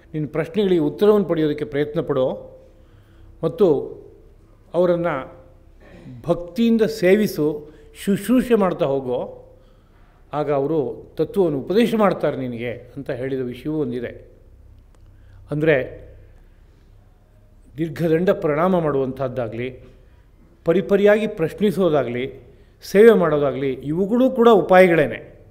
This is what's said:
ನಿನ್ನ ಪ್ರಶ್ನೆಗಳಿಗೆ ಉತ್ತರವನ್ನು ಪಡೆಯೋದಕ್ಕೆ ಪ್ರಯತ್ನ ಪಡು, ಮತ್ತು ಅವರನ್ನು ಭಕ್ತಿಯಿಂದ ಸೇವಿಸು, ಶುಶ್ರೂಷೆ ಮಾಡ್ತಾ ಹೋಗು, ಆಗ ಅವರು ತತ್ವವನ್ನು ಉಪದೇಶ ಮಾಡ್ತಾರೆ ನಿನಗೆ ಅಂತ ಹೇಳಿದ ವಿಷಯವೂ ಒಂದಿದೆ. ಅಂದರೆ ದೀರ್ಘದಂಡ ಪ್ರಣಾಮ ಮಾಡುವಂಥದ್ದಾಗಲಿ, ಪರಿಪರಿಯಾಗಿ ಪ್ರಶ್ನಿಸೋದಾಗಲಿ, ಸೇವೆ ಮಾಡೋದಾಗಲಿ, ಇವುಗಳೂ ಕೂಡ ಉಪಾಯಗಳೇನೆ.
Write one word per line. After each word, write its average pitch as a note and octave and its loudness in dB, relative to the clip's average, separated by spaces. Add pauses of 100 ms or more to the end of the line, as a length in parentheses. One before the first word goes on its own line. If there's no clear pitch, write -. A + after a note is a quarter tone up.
(140)
ನಿನ್ನ D3+ -6
ಪ್ರಶ್ನೆಗಳಿಗೆ F3+ -2
ಉತ್ತರವನ್ನು G3+ 2
ಪಡೆಯೋದಕ್ಕೆ D3+ -2
ಪ್ರಯತ್ನ C#3+ -4
ಪಡು, C3 -2 (1160)
ಮತ್ತು E3 0 (1080)
ಅವರನ್ನು E3+ 0 (1080)
ಭಕ್ತಿಯಿಂದ A3+ 0
ಸೇವಿಸು, D#3+ 0 (340)
ಶುಶ್ರೂಷೆ A#3 0
ಮಾಡ್ತಾ F3 0
ಹೋಗು, C3 -2 (1160)
ಆಗ D3 -4
ಅವರು C#3+ -2 (380)
ತತ್ವವನ್ನು E3+ 0
ಉಪದೇಶ G#3+ 0
ಮಾಡ್ತಾರೆ E3+ 0
ನಿನಗೆ B2 -6 (240)
ಅಂತ C#3 -10
ಹೇಳಿದ C3 -6
ವಿಷಯವೂ C3 -6
ಒಂದಿದೆ. B2 -6 (1400)
ಅಂದರೆ D3+ 0 (2000)
ದೀರ್ಘದಂಡ E3 0
ಪ್ರಣಾಮ F3 0
ಮಾಡುವಂಥದ್ದಾಗಲಿ, B2+ -4 (960)
ಪರಿಪರಿಯಾಗಿ G3+ 2
ಪ್ರಶ್ನಿಸೋದಾಗಲಿ, D3+ -2 (580)
ಸೇವೆ A3 8
ಮಾಡೋದಾಗಲಿ, C#3+ 0
ಇವುಗಳೂ F3+ 0
ಕೂಡ A#3 4
ಉಪಾಯಗಳೇನೆ. E3+ 4 (140)